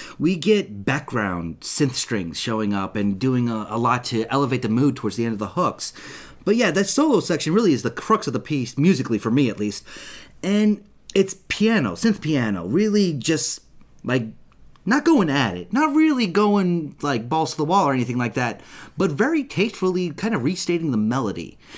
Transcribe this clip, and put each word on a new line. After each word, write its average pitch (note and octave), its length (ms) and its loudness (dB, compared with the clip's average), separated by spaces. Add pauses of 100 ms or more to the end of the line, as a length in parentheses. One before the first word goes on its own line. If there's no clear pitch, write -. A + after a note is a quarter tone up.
(200)
We E3+ 160 2
get D3 480 2
background F#2+ 800 -2
synth C3+ 320 0
strings F#2 440 -4
showing A2 360 -2
up F#2+ 240 -2
and G2+ 200 0
doing B2 300 0
a, A2 220 -4
a G#2+ 80 -4
lot B2 280 2
to A2+ 240 -2
elevate C3 340 0
the A2+ 60 -2
mood B2+ 280 2
towards G#2 180 -4
the A2+ 80 -2
end A#2 100 -2
of G2+ 60 -8
the G2+ 100 -4
hooks. - 440 -4 (500)
But G#3+ 140 2
yeah, A3 140 2
that G3 180 0
solo C#4 320 4
section D#3 320 -2
really G#3 180 4
is A2 120 0
the A#2 80 -2
crux - 360 -2
of B2+ 60 -6
the A#2+ 80 -2
piece, C3 360 -4
musically C3+ 420 2
for A2+ 120 -2
me C3 180 4
at G2 80 -6
least. G#2 280 -4 (580)
And G#3 400 2 (320)
it's F#3+ 200 2 (120)
piano, G#3 460 2
synth G#3+ 260 0
piano, A2 480 -2
really G3 460 2
just, - 480 -2 (420)
like, B2 220 -2 (600)
not C#4 180 2
going B3+ 260 4
at B2 280 0
it, F2 160 -10
not C#4+ 200 2
really D4 340 4
going, F3+ 760 2
like, B2 260 -2
balls D#3+ 240 0
to - 60 -10
the D3+ 80 0
wall E3+ 240 4
or C3+ 40 2
anything B2 240 0
like A#2+ 180 -2
that, A#2+ 260 -4 (360)
but F3 140 2
very C4 320 0
tastefully F#3 680 -2
kind A3 220 -4
of C3 120 -2
restating E3 460 -2
the A#2 60 0
melody. G#2+ 600 -2 (200)